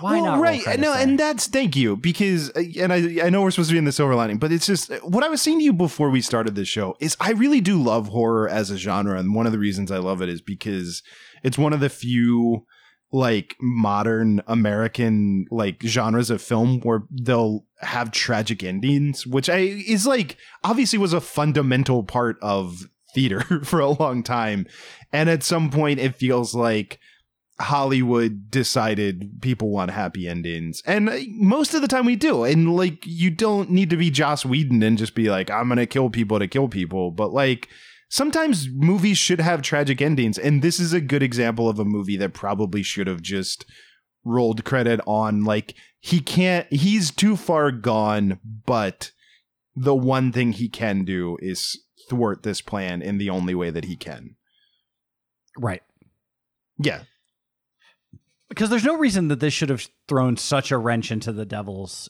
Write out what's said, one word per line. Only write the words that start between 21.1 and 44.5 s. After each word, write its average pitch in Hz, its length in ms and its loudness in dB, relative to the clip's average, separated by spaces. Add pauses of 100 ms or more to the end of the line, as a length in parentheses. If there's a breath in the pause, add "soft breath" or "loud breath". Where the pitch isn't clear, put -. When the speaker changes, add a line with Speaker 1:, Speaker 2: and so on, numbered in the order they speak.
Speaker 2:
a 170 80 2
fundamental 135 840 2
part 120 360 -2
of 95 480 -4 (240)
theater 135 280 0
<laughs> 147 240 -2
for 165 160 0
a 143 100 4
long 139 320 0
time. 110 440 -2 (460 loud breath)
And 156 160 2
at 160 140 2
some 160 280 0
point, 143 300 2
it 127 160 0
feels 123 380 0
like 113 460 0 (580 soft breath)
Hollywood 120 920 0
decided 107 920 -2
people 110 280 -2
want 95 200 -2
happy 92 360 -6
endings. 85 600 -6
And, 208 240 0
uh, - 80 -4 (140)
most 226 420 2
of 311 80 0
the 277 60 0
time 254 180 2
we 247 100 2
do. 196 280 2
And, 165 320 4
like, 180 280 0
you 170 260 0
don't 202 400 0
need 180 200 2
to 170 60 0
be 165 140 2
Joss 147 360 0
Whedon 127 360 2
and 110 140 4
just 110 180 -2
be 110 160 2
like, 95 200 0
"I'm 113 180 -2
gonna 120 180 2
kill 131 240 0
people 107 280 0
to 101 100 0
kill 135 200 0
people." 92 420 -4
But, 90 240 -4
like, 131 340 0 (400 loud breath)
sometimes 277 640 0
movies 175 460 4
should 180 220 2
have 165 220 2
tragic 139 380 0
endings. 135 380 2
And 143 240 2
this 170 180 2
is 170 140 -2
a 180 80 2
good 139 200 0
example 117 460 0
of 107 100 0
a 107 60 0
movie 101 320 -2
that 95 160 -2
probably 101 500 -2
should 95 240 -4
have 90 140 -4
just 92 460 -6 (580 soft breath)
rolled 117 400 0